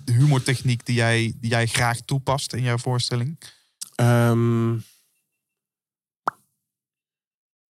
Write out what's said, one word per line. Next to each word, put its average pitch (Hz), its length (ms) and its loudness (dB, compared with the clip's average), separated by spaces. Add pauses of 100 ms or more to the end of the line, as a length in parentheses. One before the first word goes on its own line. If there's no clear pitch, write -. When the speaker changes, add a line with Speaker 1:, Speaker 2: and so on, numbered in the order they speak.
Speaker 1:
humortechniek 127 800 2
die 120 80 -2
jij, 117 420 2
die 117 140 -6
jij 117 160 2
graag 120 340 -2
toepast 139 520 -4
in 120 100 -4
jouw 120 160 0
voorstelling? 123 600 -4 (560)
Speaker 2:
Ehm, 117 800 2 (3000)